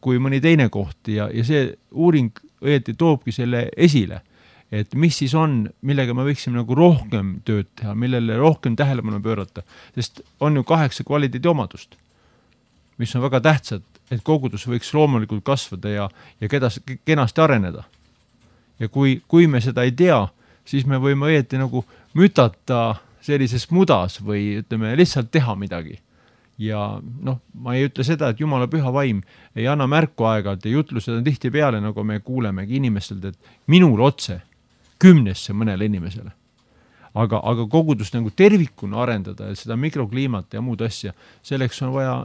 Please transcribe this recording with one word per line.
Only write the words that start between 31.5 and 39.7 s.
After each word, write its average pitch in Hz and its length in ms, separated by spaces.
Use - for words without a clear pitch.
nagu 107 240
me 107 160
kuulemegi 113 560
inimestelt, 101 520
et - 400
minul 151 360
otse 101 320
kümnesse 123 560
mõnele 107 340
inimesele. 95 420
Aga, 107 320
aga 117 240
kogudust 139 460
nagu 113 180
tervikuna 160 720
arendada, 101 460
et 98 100
seda 113 180